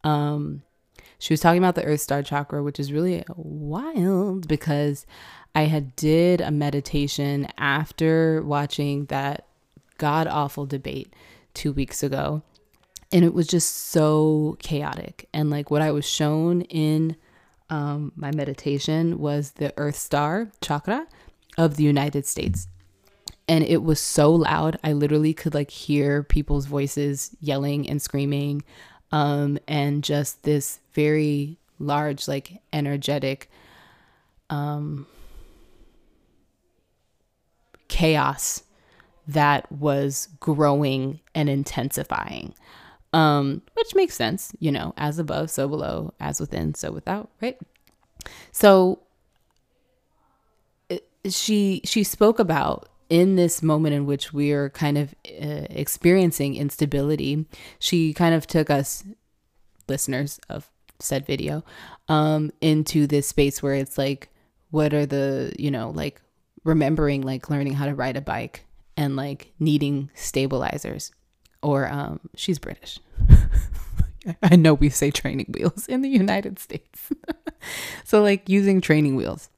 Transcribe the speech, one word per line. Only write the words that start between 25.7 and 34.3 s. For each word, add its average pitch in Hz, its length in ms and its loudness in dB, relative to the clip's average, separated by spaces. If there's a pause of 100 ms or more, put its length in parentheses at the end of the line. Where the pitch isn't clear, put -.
people's 143 420 2
voices 143 760 -4
yelling 143 480 -2
and 147 140 -4
screaming, 143 600 -4 (480)
um, 143 560 0
and 143 360 -2
just 147 400 -4
this 147 360 -2 (140)
very 151 680 0 (180)
large, 147 500 -4
like, 143 320 -8 (140)
energetic, 143 800 -4 (1000)